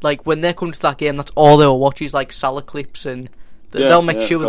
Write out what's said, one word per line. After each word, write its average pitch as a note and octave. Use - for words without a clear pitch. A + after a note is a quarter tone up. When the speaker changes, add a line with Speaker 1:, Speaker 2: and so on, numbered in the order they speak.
Speaker 1:
Like, D3
when D#3
they E3+
come E3+
to -
that D3
game, D3
that's C#3+
all D3
they'll C#3
watch C3+
is, C#3+
like, C3+
Salah C#3
clips, -
and B2+
th-, -
Speaker 2:
Yeah, C#3
Speaker 1:
they'll E3+
make E3+
Speaker 2:
yeah, -
of -
Speaker 1:
sure E3